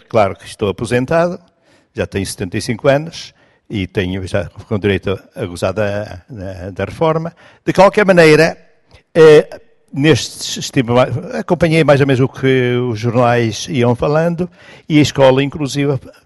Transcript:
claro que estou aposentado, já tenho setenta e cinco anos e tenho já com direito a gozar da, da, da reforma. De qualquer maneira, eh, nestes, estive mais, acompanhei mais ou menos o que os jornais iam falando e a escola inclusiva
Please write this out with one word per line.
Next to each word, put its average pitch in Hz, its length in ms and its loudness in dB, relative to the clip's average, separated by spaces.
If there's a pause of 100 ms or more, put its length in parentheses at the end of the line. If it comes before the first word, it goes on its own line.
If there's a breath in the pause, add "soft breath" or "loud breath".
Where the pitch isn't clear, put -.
claro 98 280 0
que - 100 -20
estou - 240 -6
aposentado, 131 720 -2 (540)
já 101 120 -4
tenho 98 200 -6
setenta 101 320 -8
e 101 40 -6
cinco 123 260 -4
anos 151 460 -4 (360)
e 95 180 -6
tenho 92 400 -6
já 90 220 -6
com - 280 -10
direito 95 420 -2 (160)
a 117 100 -8
gozar 90 280 -6
da, 101 560 -6
da, 98 400 -14
da 98 160 -8
reforma. 160 500 -4 (300 soft breath)
De 160 80 -4
qualquer 196 320 4
maneira, 165 520 4 (560 soft breath)
eh, 160 480 6 (300)
nestes, - 680 -2
estive 131 340 -4
mais, 123 260 2 (160)
acompanhei 165 500 0
mais 143 180 4
ou 147 40 4
menos 135 140 0
o 131 80 2
que 127 480 0 (160)
os 110 80 -6
jornais 120 680 0
iam 123 260 2
falando 160 540 -2 (380 loud breath)
e 151 120 4
a - 20 6
escola 131 400 4
inclusiva 139 580 -4 (260)